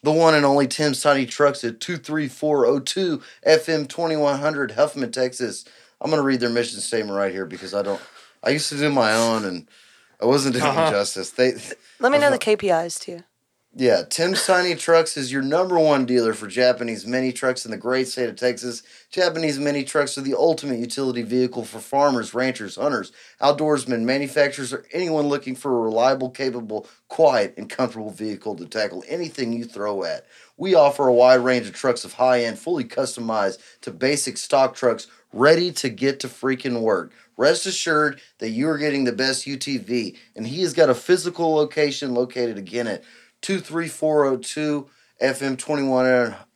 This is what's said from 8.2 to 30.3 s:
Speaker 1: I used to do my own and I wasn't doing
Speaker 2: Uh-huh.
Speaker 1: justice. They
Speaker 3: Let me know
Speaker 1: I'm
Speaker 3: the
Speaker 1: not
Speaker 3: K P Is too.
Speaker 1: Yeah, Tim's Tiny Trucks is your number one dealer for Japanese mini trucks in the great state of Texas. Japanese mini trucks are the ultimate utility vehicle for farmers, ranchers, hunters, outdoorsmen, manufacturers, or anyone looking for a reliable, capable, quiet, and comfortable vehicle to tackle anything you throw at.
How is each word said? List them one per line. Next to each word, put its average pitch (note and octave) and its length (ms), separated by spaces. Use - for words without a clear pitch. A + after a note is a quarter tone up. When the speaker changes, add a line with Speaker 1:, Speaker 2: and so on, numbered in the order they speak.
Speaker 1:
I C3+ 60
used D3+ 220
to C#3+ 80
do D3 100
my B2 240
own A2+ 320
and F2+ 240
I - 20
wasn't C3 300
doing B2+ 100
Speaker 2:
Uh-huh. D#3 260
Speaker 1:
justice. G2+ 420
They B2+ 200
Speaker 3:
Let C4 120
me D4 60
know D4 100
Speaker 1:
I'm - 40
Speaker 3:
the B3+ 40
Speaker 1:
not - 40
Speaker 3:
K G#3+ 160
P G3+ 140
Is E3+ 280
too. F3 260
Speaker 1:
Yeah, A2+ 300
Tim's F3+ 380
Tiny F3+ 280
Trucks E3 440
is B2+ 120
your C3+ 120
number E3+ 360
one D3 280
dealer A#2 260
for G#2+ 140
Japanese A#2 600
mini B2+ 240
trucks B2+ 360
in A2+ 40
the A2 60
great B2+ 320
state B2 220
of - 60
Texas. A#2+ 460
Japanese E3 480
mini C#3+ 260
trucks C#3 320
are C#3+ 60
the C3+ 120
ultimate C#3+ 440
utility B2 420
vehicle B2 420
for A2 160
farmers, C3 540
ranchers, B2 440
hunters, A#2 360
outdoorsmen, C#3+ 680
manufacturers, C#3 680
or - 220
anyone D#3+ 340
looking C#3+ 260
for B2+ 220
a A#2 60
reliable, B2 480
capable, A#2 580
quiet, B2+ 500
and G2+ 100
comfortable A2+ 400
vehicle G#2 480
to F2 80
tackle F#2+ 440
anything D#3 440
you A#2+ 140
throw G2+ 380
at. D#2+ 200